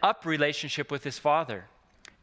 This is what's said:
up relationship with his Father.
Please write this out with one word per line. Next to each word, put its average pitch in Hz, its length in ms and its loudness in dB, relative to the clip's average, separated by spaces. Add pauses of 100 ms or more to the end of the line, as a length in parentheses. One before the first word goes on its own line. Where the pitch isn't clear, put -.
up 196 240 0
relationship 147 640 -2
with 143 140 -6
his 135 120 -8
Father. 143 500 0 (560)